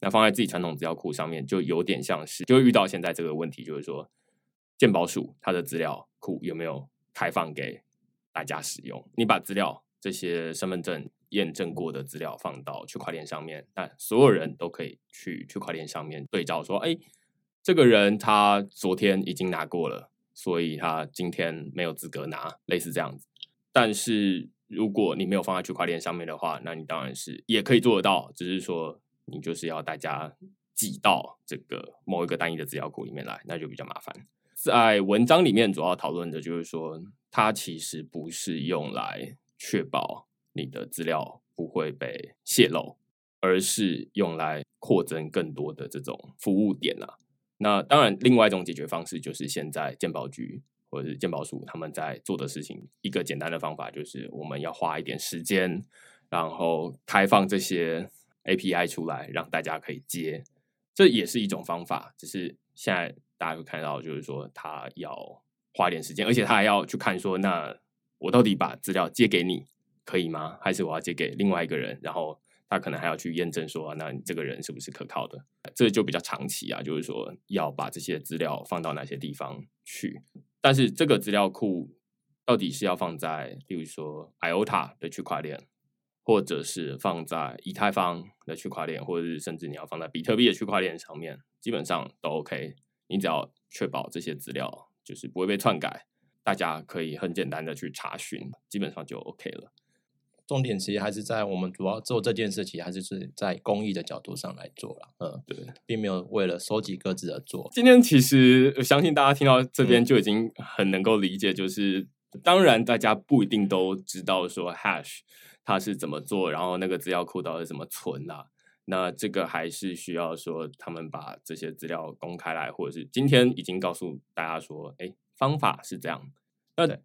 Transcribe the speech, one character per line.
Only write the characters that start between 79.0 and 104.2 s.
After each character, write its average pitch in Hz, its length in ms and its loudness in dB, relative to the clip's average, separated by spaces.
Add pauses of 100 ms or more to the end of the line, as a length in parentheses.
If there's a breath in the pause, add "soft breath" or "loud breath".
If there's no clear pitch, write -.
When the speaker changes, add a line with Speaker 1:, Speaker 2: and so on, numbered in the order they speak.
Speaker 1:
些 69 140 -10
地 71 160 -8
方 67 320 -10 (180)
去。 - 380 -10 (400)
但 135 120 8
是 131 160 4
这 151 160 2
个 127 140 6
资 98 100 -6
料 101 200 4
库 92 460 -4 (480)
到 123 140 4
底 95 140 -2
是 69 140 -4
要 90 100 2
放 85 220 -4
在， 76 500 -6
例 95 80 -8
如 80 100 -6
说 76 540 -12
iota 87 600 0
的 85 100 -8
区 - 120 -10
块 78 200 -6
链， 78 260 -12 (560)
或 107 180 6
者 78 220 -4
是 73 340 -8
放 85 260 -2
在 76 400 -6
以 - 80 -12
太 101 200 0
坊 87 320 0 (220)
的 80 100 -10
区 - 120 -10
块 80 200 -8
链， 80 160 -8
或 85 180 -4
者 85 60 -4
是 80 120 -6
甚 - 180 -8
至 82 100 -12
你 73 80 -10
要 78 100 -14
放 82 140 -12
在 80 80 -10
比 - 160 -8
特 117 120 0
币 120 120 6
的 101 60 4
区 101 120 -8
块 101 160 0
链 85 160 -4
上 82 180 -16
面， 78 220 -12 (240)
基 - 80 -8
本 95 160 -4
上 87 240 -4 (120)
都 80 80 -6
OK。 73 460 -6 (320)
你 98 120 -4
只 92 80 -2
要 80 260 -4 (160)
确 - 180 -6
保 - 220 -8
这 - 100 -10
些 80 140 -8
资 67 180 -14
料 - 380 -8 (140)
就 - 100 -16
是 - 140 -14
不 - 120 -8
会 92 60 0
被 101 100 2
篡 101 220 2
改， - 300 -8 (340)
大 98 140 0
家 80 260 -2
可 85 220 -8
以 78 120 -6
很 92 160 -6
简 85 160 -4
单 78 160 -6
的 80 120 -8
去 78 160 -10
查 - 260 -10
询， - 320 -12 (180)
基 104 120 -6
本 98 120 -4
上 85 140 -12
就 55 140 -12
OK - 320 -12
了。 - 200 -16 (760)
Speaker 2:
重 135 140 0
点 120 160 0
其 95 160 -4
实 104 60 0
还 104 120 -4
是 104 120 -8
在 110 200 -2
我 98 120 -4
们 92 160 -2
主 95 140 -6
要 104 140 0
做 113 220 -2
这 113 100 2
件 107 200 0
事 98 120 -4
情， 85 200 -10
还 87 80 -8
是， 92 100 -8
是 95 340 -10
在 95 280 -2
公 107 200 0
益 107 80 -2
的 85 120 -4
角 - 160 -10
度 - 160 -12